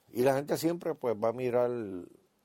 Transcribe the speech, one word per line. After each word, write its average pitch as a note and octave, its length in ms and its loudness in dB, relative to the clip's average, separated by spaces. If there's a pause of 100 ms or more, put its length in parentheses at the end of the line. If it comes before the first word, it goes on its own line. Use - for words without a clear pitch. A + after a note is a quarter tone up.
y A#2 140 -2
la C3+ 140 4
gente D3 200 -2
siempre, E3 380 -2
pues, A#2+ 280 -2
va A2+ 60 4
a A2+ 40 2
mirar, B2 380 2 (760)